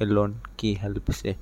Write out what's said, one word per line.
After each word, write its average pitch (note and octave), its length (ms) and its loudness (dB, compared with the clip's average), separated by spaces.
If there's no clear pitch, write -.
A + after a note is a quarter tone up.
Elon G#2 320 4
की G#2+ 140 2
हेल्प G2+ 380 -2
से, - 300 -2